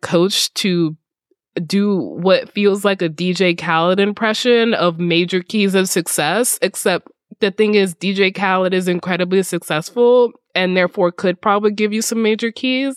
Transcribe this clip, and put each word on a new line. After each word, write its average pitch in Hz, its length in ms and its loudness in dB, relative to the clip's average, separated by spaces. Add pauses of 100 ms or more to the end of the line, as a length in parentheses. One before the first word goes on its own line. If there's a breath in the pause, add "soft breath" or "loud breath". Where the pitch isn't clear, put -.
coached 180 540 0
to 170 420 0 (680)
do 202 320 0
what 160 540 0
feels 202 320 0
like 196 180 0
a 175 60 0
D 175 260 -2
J 180 220 2
Khaled 175 420 0
impression 220 760 0
of 170 260 0
major 175 420 0
keys 196 320 0
of 190 140 2
success, 175 760 -2
except 190 460 -2 (320)
the 202 100 2
thing 208 260 2
is, 190 200 2
D 190 180 -4
J 190 160 2
Khaled 190 440 0
is 185 160 0
incredibly 180 520 0
successful 233 920 0 (200)
and 185 220 0
therefore 180 380 0
could 180 280 -2
probably 208 300 0
give 208 220 -2
you 220 80 -2
some 226 200 -4
major 220 300 0
keys. 262 460 -2